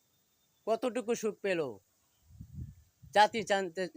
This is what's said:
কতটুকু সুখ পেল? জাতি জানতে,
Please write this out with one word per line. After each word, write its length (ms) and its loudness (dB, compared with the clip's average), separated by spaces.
কতটুকু 480 0
সুখ 200 -2
পেল? 440 -2
জাতি 320 6
জানতে, 540 -2